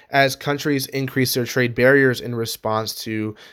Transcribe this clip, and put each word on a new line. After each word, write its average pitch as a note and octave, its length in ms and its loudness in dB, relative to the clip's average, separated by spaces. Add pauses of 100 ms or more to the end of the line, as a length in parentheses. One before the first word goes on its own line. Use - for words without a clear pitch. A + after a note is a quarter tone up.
as C#3 260 2
countries C#3+ 520 -2
increase C3 460 -2
their B2 120 0
trade A#2+ 280 -2
barriers C3 480 4
in A#2+ 140 -8
response A2 580 -4 (100)
to G#2+ 320 -6 (180)